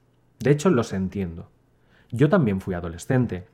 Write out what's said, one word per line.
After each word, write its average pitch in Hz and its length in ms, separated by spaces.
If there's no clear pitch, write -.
De 139 140
hecho, 147 180
los 120 220
entiendo. 95 580
Yo 131 160
también 123 320
fui 95 140
adolescente 90 800